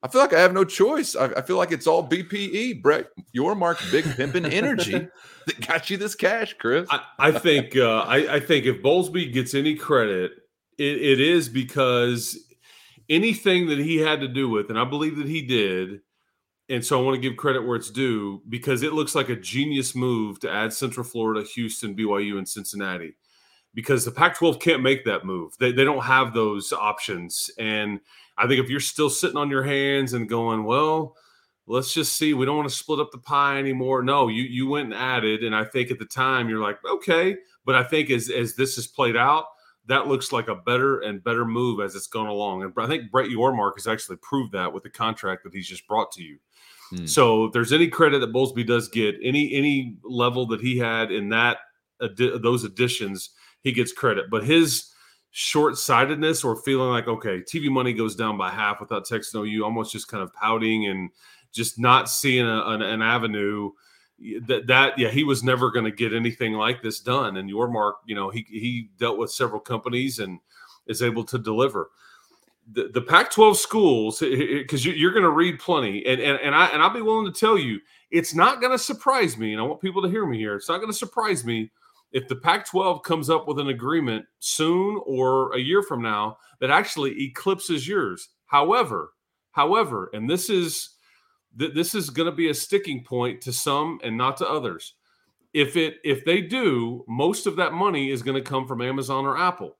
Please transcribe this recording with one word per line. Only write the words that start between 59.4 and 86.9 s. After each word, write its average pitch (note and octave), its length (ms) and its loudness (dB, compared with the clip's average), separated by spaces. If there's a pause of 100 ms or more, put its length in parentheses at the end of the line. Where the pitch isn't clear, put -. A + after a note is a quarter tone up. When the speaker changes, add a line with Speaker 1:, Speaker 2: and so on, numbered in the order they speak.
Speaker 2:
U," G#2+ 200 -2
almost A2 280 -4
just G#2+ 160 -10
kind G2+ 160 -8
of F#2 100 -12
pouting A2 540 0
and F#2+ 220 -6 (420)
just A#2 280 -6
not B2 300 6
seeing B2+ 360 2
a, A2 220 0
an, A2 140 -2
an A2 200 -2
avenue, G#2 720 0 (760)
that, A#2+ 200 -2
that, C3 300 4
yeah, A#2 120 2
he C#3 140 0
was C3 200 0
never B2+ 280 2
gonna A2 200 0
get G#2+ 220 -2
anything A#2 400 -2
like A2+ 280 -2
this A2+ 180 -6
done. B2 380 -2
And G2 120 -8
Yormark, G#2+ 440 -2 (120)
you A2 100 -8
know, G2 140 -6
he, A2 200 -10
he A2+ 480 -6
dealt A#2 200 0
with A2 140 -4
several A2 280 -2
companies B2 600 -4
and F#2+ 200 -8 (480)
is A2+ 140 -4
able A2+ 240 -2
to B2+ 120 -6
deliver. A2 520 -2 (840)
The, G#2+ 220 -4
the A#2+ 80 0
Pac-twelve G#3 560 6
schools, C3+ 640 2
h-, C3+ 180 0
h-, C3+ 280 -2
'cause C3+ 180 -2
you, F3 80 0
you're D#3+ 200 2
gonna G3 160 6
read D#3 300 2
plenty, A#2 460 -2
and, C3 160 2
and, C#3 180 2
and C#3+ 160 0
I, E3+ 120 8
and D3+ 140 2
I'll F#3+ 120 6
be A#3+ 80 -6
willing G#3+ 300 0
to - 80 -10
tell A3 180 4
you, A#2 220 -2 (320)
it's E3 240 0
not A#3 260 6
gonna B3+ 160 2
surprise A#3 600 0
me, A2 160 -4
and A2 80 -4
I A#2 40 -2
want D3+ 160 -6
people F#3 220 -2
to F3+ 60 0
hear G#3 160 -2
me B2+ 120 -2
here, G#2+ 180 -4
it's G2+ 140 -10
not E3+ 100 -2
gonna G#3+ 140 -6
surprise G#3 500 -2
me A2+ 280 -4 (400)
if B2+ 160 -4
the C3 80 -4
Pac-twelve F#3 680 0
comes D#3 260 -2
up D#3 180 2
with D3 120 -4
an C#3 100 -4
agreement B2 560 -2 (140)
soon F#3 680 0
or C3 500 2
a B2+ 40 0
year E3 220 2
from C#3+ 200 -6
now A2 360 -2 (220)
that C3 120 -2
actually D3 520 0